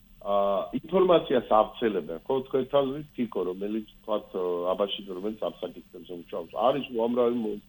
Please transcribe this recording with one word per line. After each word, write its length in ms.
ა, 160
ინფორმაციას 800
ავრცელებენ, 720
ხო, 200
თქვენ 260
თან 200
თიკო, 340
რომელიც, 520
თქვათ, 340
აბაშიძე, 480
რომელიც 260
ამ 160
საკითხებზე 560
მუშაობს. 420
არის 340
უამრავი 500
მო-, 300